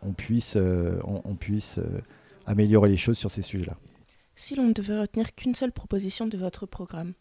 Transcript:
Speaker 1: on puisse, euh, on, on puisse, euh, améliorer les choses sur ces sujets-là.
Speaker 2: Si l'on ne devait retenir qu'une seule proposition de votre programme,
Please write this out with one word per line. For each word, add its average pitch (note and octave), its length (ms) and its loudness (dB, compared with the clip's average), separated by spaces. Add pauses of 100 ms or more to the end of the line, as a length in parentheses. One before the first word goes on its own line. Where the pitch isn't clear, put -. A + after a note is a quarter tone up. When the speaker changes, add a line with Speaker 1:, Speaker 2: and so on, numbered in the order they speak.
Speaker 1:
on G2 60 -2
puisse, - 440 -2
euh, F2+ 480 2
on, G2 180 -4
on G2 120 -6
puisse, - 440 -4
euh, F#2 220 -4 (440)
améliorer G#2 440 6
les G2 80 6
choses A#2 200 2
sur G2+ 140 -6
ces G2+ 100 -6
sujets-là. F2+ 360 -6 (580)
Speaker 2:
Si - 200 -10
l'on C4 120 2
ne A3+ 60 6
devait G#3 260 -2
retenir A3 360 -2
qu'une B3 200 -2
seule B3+ 160 -2
proposition G3 560 -4
de G#3+ 100 -6
votre F#3 300 -8
programme, F3 540 -10